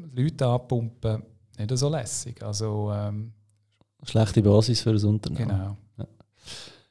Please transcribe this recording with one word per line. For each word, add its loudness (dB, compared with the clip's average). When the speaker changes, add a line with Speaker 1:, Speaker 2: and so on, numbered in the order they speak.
Speaker 1:
Leute 0
anpumpen, -2
nicht -2
so 0
lässig. -6
Also, -2
ähm, -6
Speaker 2:
Schlechte 4
Basis 6
für 2
ein 4
Unternehmen. 0
Speaker 1:
Genau. -4